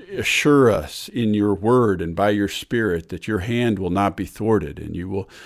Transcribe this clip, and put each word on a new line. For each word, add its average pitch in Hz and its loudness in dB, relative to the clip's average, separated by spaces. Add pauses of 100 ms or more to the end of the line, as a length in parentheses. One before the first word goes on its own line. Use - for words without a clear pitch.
(180)
assure 139 4
us - -2
in 113 0
your 104 2
word 104 2
and 85 -6
by 101 2
your 101 0
Spirit 101 -2
that 87 -10
your 107 0
hand 117 0
will 92 -4
not 98 0
be 98 -6
thwarted, 92 -2
and - -10
you 87 -8
will 98 -8 (160)